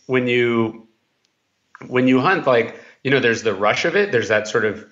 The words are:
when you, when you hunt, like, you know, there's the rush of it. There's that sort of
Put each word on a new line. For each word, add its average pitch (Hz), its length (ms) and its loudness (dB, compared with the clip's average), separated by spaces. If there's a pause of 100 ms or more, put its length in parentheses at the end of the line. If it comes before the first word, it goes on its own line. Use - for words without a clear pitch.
when 127 220 0
you, 120 600 0 (1000)
when 127 200 0
you 131 140 4
hunt, 160 260 0
like, 117 280 2 (280)
you 131 80 -4
know, 131 80 2
there's 113 240 0
the 110 100 0
rush 104 300 0
of 180 140 0
it. 202 160 0
There's 110 160 0
that 107 180 0
sort 113 160 -2
of 104 280 -4